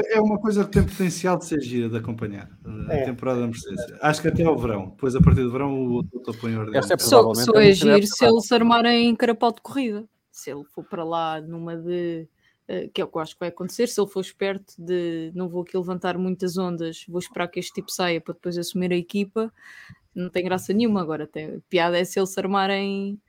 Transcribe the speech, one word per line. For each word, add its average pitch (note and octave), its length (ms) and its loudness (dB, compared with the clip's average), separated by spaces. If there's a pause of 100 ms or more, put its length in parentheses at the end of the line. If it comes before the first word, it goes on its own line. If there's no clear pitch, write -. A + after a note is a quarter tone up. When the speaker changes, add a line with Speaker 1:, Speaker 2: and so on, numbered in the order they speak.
(120)
Speaker 1:
é A3 100 4
uma G#3+ 180 2
coisa G#3 240 0
que - 80 -10
tem - 120 6
potencial F3+ 540 0
de F3 80 -8
ser D3+ 160 -2
gira A#2+ 280 -2
de A#2 80 -4
acompanhar, A2 500 -8 (160)
eh, A2+ 300 -8
a D3+ 60 2
Speaker 2:
É. C3 60 -2
Speaker 1:
temporada B2+ 360 -2
da A#2+ 60 -2
Mercedes. G2+ 360 -8 (180)
Acho D3+ 200 0
que E3 60 0
até E3 160 0
ao D#3+ 140 4
verão. G#2 340 -4
Depois, B2+ 240 -4
a C3 60 6
partir - 200 8
do A#2+ 100 0
verão, C#3 220 -2
o B2+ 200 -2
outro A#2+ 460 -6
põe A2+ 140 -4
em A2 40 -4
ordem. A2 200 -2
Speaker 3:
Esta C3 160 0
é - 60 2
Speaker 4:
Só, A#3+ 240 8
Speaker 3:
provavelmente B2 220 0
Speaker 4:
só A3 120 6
Speaker 3:
a A3 60 8
Speaker 4:
é - 20 10
Speaker 3:
Mercedes G3 140 8 (160)
Speaker 4:
giro G#3 120 6
se - 120 -4
Speaker 3:
total. A#3 160 8
Speaker 4:
ele A3+ 80 4
se - 100 -4
armar A#3 320 6
em A#3 300 4
carapau A#3 360 2
de A3+ 100 -8
corrida. A3+ 440 -6 (260)
Se - 200 -14
ele C#3+ 140 -10
for - 180 -14
para E3+ 200 -8
lá D#3+ 380 -4
numa E3 340 -10
de, E3+ 520 -6 (400)
eh, - 260 -6
que F#3+ 80 -4
é - 20 0
o D3 40 -6
que - 100 -8
eu D#3+ 40 -4
acho D#3+ 120 -10
que - 60 -18
vai F3 100 -6
acontecer, F#3 380 -4
se A#3 120 -4
ele G3+ 100 2
for F#3+ 120 -6
esperto G3 560 -6
de, E3+ 560 -4
"Não F3+ 160 -6
vou F3 140 -4
aqui F3 120 -10
levantar F3+ 400 -4
muitas F#3 440 -2
ondas, E3+ 500 -4
vou E3+ 100 -6
esperar F3 280 -6
que F3+ 120 -10
este - 140 -8
tipo - 180 -10
saia E3+ 300 -2
para E3+ 140 -10
depois F3 200 -6
assumir F3+ 380 -2
a - 20 2
equipa", G3+ 560 -4 (640)
não F3+ 140 -6
tem F3+ 140 -2
graça F3+ 300 -2
nenhuma. G#3 280 2
Agora, D3+ 260 -4
tem, D#3 400 -10
piada F3 300 2
é F#3 80 2
se F#3+ 140 -4
ele F#3+ 80 2
se F#3 120 -8
armar F#3+ 300 0
em G3 600 -4